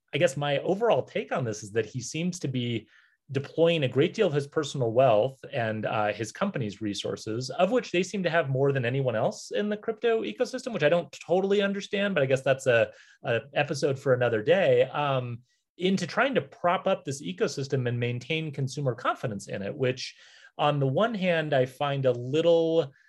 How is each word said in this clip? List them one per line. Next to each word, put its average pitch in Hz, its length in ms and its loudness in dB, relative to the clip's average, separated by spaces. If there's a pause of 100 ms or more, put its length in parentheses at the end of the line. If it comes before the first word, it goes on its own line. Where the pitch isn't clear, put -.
(140)
I 156 40 -2
guess 170 200 2
my 143 220 0
overall 196 440 2
take 247 300 -6
on 170 100 -2
this 110 180 -4
is 101 120 -14
that 110 120 0
he 123 140 -10
seems 170 400 -4
to 156 80 -4
be 120 400 -4 (440)
deploying 156 520 2
a 127 40 0
great 143 260 2
deal 214 140 2
of 147 60 0
his 143 120 0
personal 139 460 -2
wealth 123 600 4
and, 110 360 -4
uh, 107 260 0
his 110 180 -6
company's 107 480 -4
resources, 110 720 -6
of 190 220 0
which 247 200 -2
they 180 120 0
seem 190 180 -6
to 170 80 -2
have 151 220 0
more 139 200 2
than 131 140 -2
anyone 127 300 0
else 143 340 -2
in 208 180 -2
the 208 80 -2
crypto 226 460 -2
ecosystem, 233 500 -4
which 170 120 0
I 147 60 6
don't 160 220 2 (140)
totally 196 380 2
understand, 196 500 -2
but 156 80 2
I 131 60 4
guess 127 160 2
that's 135 240 2
a, 117 240 4 (320)
a 120 180 0 (140)
episode 147 420 0
for 135 160 2
another 117 300 2
day, 135 400 4
um, 131 560 -2 (400)
into 180 260 2
trying 240 300 0
to 160 60 2
prop 180 440 -2
up 190 180 0
this 147 200 -8
ecosystem 147 640 -2
and 120 100 -2
maintain 123 520 -4
consumer 139 420 -4
confidence 113 540 -6
in 98 160 -8
it, 98 120 -6
which 127 400 -2 (440)
on 147 200 2
the 135 80 0
one 202 280 0
hand, 165 360 0
I 131 140 4
find 139 400 -4
a 127 60 6
little 160 840 2 (160)